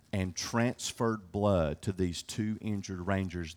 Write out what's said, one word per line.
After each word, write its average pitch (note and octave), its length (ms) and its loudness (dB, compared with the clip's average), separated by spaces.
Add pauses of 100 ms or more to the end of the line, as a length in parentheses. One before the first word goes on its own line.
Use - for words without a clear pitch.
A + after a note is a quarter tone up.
(120)
and F#2 240 0
transferred A2+ 960 0
blood F#2+ 500 4
to G2+ 100 -2
these F2+ 300 0
two G#2+ 400 -2
injured G2 460 -4
rangers F2 500 -2